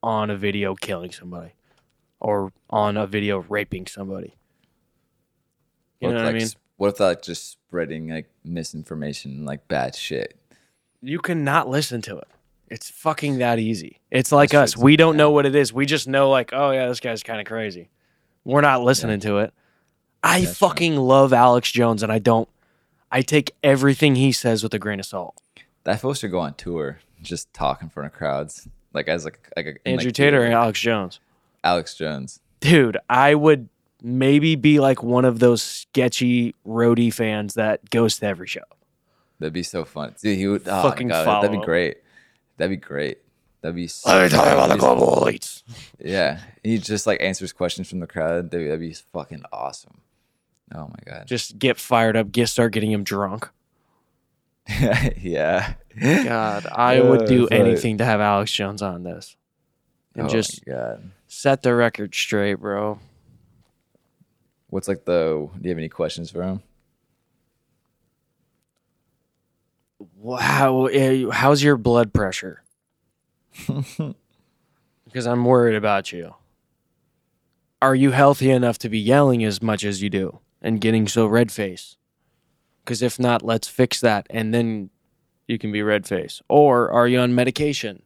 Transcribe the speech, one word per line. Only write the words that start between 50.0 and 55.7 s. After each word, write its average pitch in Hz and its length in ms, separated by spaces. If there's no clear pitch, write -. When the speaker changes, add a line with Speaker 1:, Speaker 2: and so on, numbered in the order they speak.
Speaker 2:
Oh 78 140
my - 100
God. - 140
Speaker 1:
Just - 320
get 123 200
fired 113 380
up, 104 160
get, 120 160
start 117 240
getting 107 180
him 104 140
drunk. 101 460
Speaker 2:
<laughs> 107 120
Yeah. 85 540